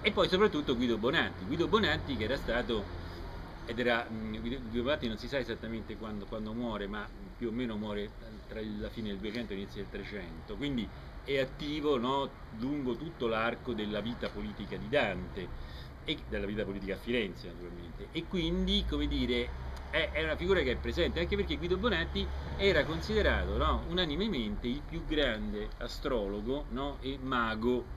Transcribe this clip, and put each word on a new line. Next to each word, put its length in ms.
E 80
poi 180
soprattutto 460
Guido 240
Bonatti, 460
Guido 220
Bonatti 480
che 100
era 120
stato, 640
ed 140
era, 280
mm, 280
Guido, 240
Guido 140
Bonatti 240
non 100
si 100
sa 120
esattamente 580
quando, 280
quando 280
muore, 320
ma 360
più 120
o 40
meno 240
muore 340
tra 120
il, 200
la 100
fine 200
del 80
duecento 340
e 40
l'inizio 260
del 80
trecento, 680
quindi 320
è 160
attivo, 580
no, 320
lungo 360
tutto 320
l'arco 460
della 260
vita 300
politica 480
di 100
Dante 600
e 120
della 160
vita 180
politica 300
a 40
Firenze 500
naturalmente, 640
e 160
quindi, 600
come 200
dire, 420
è, 220
è 120
una 140
figura 240
che 120
è 20
presente, 440
anche 160
perché 220
Guido 180
Bonatti 500
era 300
considerato, 720
no, 320
unanimemente 800
il 200
più 180
grande 640
astrologo, 880
no, 320
e 200
mago 640